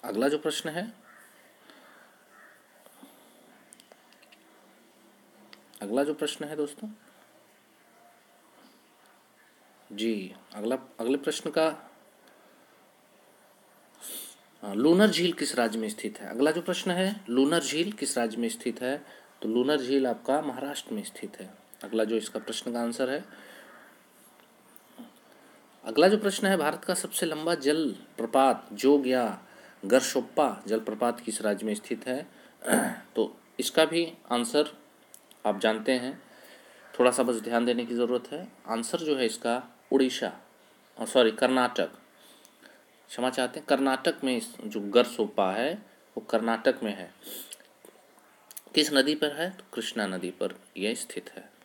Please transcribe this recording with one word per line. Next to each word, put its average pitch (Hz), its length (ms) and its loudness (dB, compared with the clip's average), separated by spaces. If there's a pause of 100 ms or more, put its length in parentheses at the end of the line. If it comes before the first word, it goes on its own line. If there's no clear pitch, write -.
अगला 110 240 0
जो 147 100 0
प्रश्न 156 320 -4
है, 185 240 -8 (4000)
अगला 110 220 -2
जो 151 100 -2
प्रश्न 151 320 -6
है 151 100 -10
दोस्तों, 151 340 -6 (3000)
जी, 104 420 -4 (200)
अगला, 110 240 -4 (220)
अगले 127 180 0
प्रश्न 147 320 -4
का, 156 420 0 (2750)
हाँ, 101 140 -8
लूनर 170 340 6
झील 175 240 0
किस - 220 -4
राज्य 113 240 2
में 110 100 -4
स्थित 107 280 -8
है? 92 120 -12
अगला 139 220 2
जो 170 100 -2
प्रश्न 180 300 -4
है, 185 380 -2
लूनर 143 340 4
झील 165 280 -2
किस - 260 -4
राज्य 113 200 -2
में 117 120 -2
स्थित 113 320 -6
है? - 460 -6 (140)
तो 110 80 -4
लूनर 131 320 2
झील 131 260 2
आपका 127 340 0
महाराष्ट्र 139 520 -8
में 104 100 -6
स्थित - 380 -14
है। 92 120 -14 (300)
अगला 110 200 0
जो 110 120 0
इसका 110 240 -4
प्रश्न 117 340 -8
का 117 80 -2
आंसर 120 280 -2
है, 147 160 -4 (2500)
अगला 143 240 6
जो 208 100 6
प्रश्न 202 300 0
है, 190 100 4
भारत 156 280 0
का 185 80 0
सबसे - 320 -2
लंबा 160 300 0
जल 147 360 2 (260)
प्रपात 123 560 4
जोग 135 340 6
या 123 380 0 (400)
गरशोप्पा 127 840 2
जलप्रपात 110 520 -2
किस - 220 -8
राज्य 104 240 -2
में 107 100 -2
स्थित 113 320 -8
है? 131 200 -6 (400)
<clears throat> - 260 0 (220)
तो - 220 0 (220)
इसका - 260 4
भी 165 280 -2 (180)
आंसर 120 380 2 (760)
आप 101 140 2
जानते 110 320 2
हैं, 127 320 -2 (760)
थोड़ा 123 120 8
सा 127 120 2
बस 117 180 0
ध्यान 117 240 2
देने 120 200 0
की 120 100 -4
ज़रूरत 120 360 0
है। 160 200 -10 (160)
आंसर - 300 -4
जो 151 180 0
है 127 100 0
इसका 117 520 -2 (140)
उड़ीसा, 131 500 0 (580)
अ, 113 60 -6
सॉरी, 113 260 6
कर्नाटक, 123 580 2 (1160)
क्षमा 127 220 -2
चाहते 127 300 -4
हैं, - 80 -16
कर्नाटक 135 560 2
में 127 140 0
इस - 280 -8
जो 107 140 -6
गरसोप्पा 101 760 2
है 127 200 -2 (440)
वो 110 40 -8
कर्नाटक 113 640 0
में 104 120 -4
है। 92 180 -14 (1600)
किस 151 180 2
नदी 139 220 4
पर 151 160 0
है? 160 180 -4
तो - 140 -16 (100)
कृष्णा 110 340 -4
नदी 90 240 -4
पर - 240 -4 (220)
यह 104 180 -2
स्थित - 340 -10
है। - 200 -18 (160)